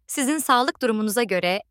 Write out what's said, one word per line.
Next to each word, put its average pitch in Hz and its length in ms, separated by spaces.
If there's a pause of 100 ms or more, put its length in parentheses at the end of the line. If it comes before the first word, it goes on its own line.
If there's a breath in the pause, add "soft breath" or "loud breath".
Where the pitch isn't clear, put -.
sizin 294 320
sağlık 254 440
durumunuza 220 400
göre 185 480